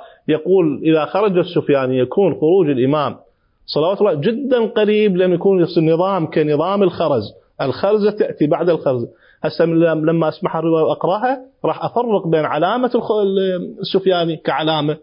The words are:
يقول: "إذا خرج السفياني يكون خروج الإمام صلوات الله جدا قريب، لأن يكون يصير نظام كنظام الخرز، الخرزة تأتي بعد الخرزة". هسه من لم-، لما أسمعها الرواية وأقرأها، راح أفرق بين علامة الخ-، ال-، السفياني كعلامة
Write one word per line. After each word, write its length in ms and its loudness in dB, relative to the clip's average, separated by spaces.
يقول: 560 0
"إذا 200 2
خرج 340 0
السفياني 600 0
يكون 360 0
خروج 340 2
الإمام 480 0
صلوات 340 0
الله 140 4
جدا 520 0
قريب، 500 2
لأن 160 2
يكون 280 2
يصير 220 0
نظام 480 2
كنظام 520 0
الخرز، 400 0
الخرزة 480 0
تأتي 360 -2
بعد 220 0
الخرزة". 400 -2
هسه 200 -2
من 160 2
لم-، 260 2
لما 220 2
أسمعها 300 -4
الرواية 260 0
وأقرأها، 580 -2
راح 200 -4
أفرق 420 -2
بين 180 0
علامة 500 -2
الخ-، 180 -2
ال-، 680 -2
السفياني 560 -2
كعلامة 680 -2